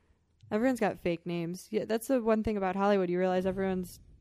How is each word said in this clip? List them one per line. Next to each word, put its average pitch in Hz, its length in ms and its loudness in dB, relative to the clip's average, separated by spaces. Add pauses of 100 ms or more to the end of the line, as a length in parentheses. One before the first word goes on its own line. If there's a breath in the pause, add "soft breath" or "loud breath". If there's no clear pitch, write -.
(520)
Everyone's 240 280 2
got 185 200 0
fake 170 260 -4
names. 175 440 -6
Yeah, 208 140 -2
that's 226 240 -4
the 262 140 2
one 220 220 2
thing 220 120 -2
about 190 200 0
Hollywood. 196 340 4
You 175 80 0
realize 185 260 2
everyone's 185 540 -2 (220)